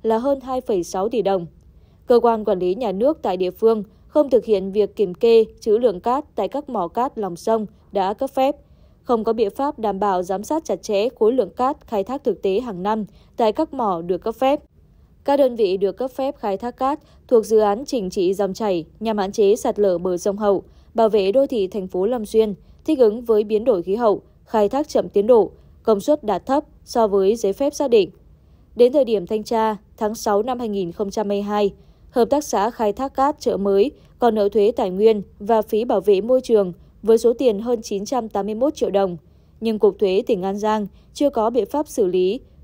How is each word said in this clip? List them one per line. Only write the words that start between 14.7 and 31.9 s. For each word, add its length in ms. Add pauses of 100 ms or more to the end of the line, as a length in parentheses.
Các 120
đơn 200
vị 200
được 160
cấp 180
phép 260
khai 200
thác 200
cát 240 (280)
thuộc 180
dự 120
án 260
chỉnh 260
trị 240
dòng 200
chảy 300 (160)
nhằm 180
hạn 140
chế 240
sạt 220
lở 200
bờ 180
sông 200
Hậu, 260 (320)
bảo 140
vệ 240
đô 140
thị 200
thành 220
phố 180
Long 200
Xuyên, 280 (300)
thích 140
ứng 240
với 220
biến 200
đổi 180
khí 120
hậu, 280 (220)
khai 240
thác 200
chậm 200
tiến 180
độ, 240 (320)
công 180
suất 240
đạt 220
thấp 180 (200)
so 220
với 300
giấy 160
phép 220
xác 160
định. 200 (640)
Đến 160
thời 120
điểm 220
thanh 160
tra, 340 (200)
tháng 180
sáu 280
năm 160
hai 100
nghìn 240
không 180
trăm 180
hai 100
mươi 40
hai, 320 (360)